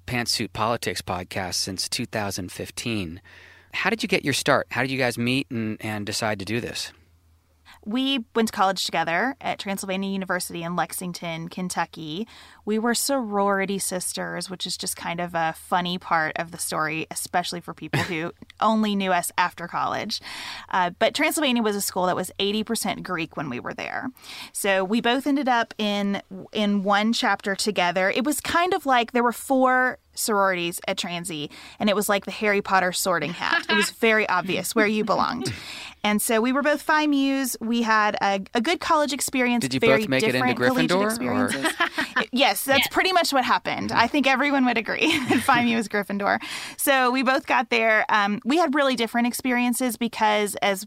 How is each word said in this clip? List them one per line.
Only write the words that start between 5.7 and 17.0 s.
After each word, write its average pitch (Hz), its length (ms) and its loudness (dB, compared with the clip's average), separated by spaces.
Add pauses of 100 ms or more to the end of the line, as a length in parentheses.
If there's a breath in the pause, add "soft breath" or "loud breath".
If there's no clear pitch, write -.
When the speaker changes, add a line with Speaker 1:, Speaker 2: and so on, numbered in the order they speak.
Speaker 1:
and 107 260 -6
decide 107 340 -2
to 95 40 -8
do 110 160 -2
this? - 320 -8 (920 loud breath)
Speaker 2:
We 262 380 -2 (100)
went 226 140 2
to - 40 -10
college 190 340 2
together 170 560 0
at 190 160 -4
Transylvania 196 500 -4
University 185 540 -4
in 170 120 -4
Lexington, 170 760 -6
Kentucky. 170 760 -6 (380 loud breath)
We 214 140 0
were 233 160 2
sorority 202 840 0
sisters, 180 720 -6
which 185 180 -8
is 180 120 -6
just - 180 -6
kind 175 240 -6
of 175 140 -6
a 160 200 0
funny 180 440 -2
part 160 380 0
of 165 140 -6
the 170 60 -14
story, 156 540 -4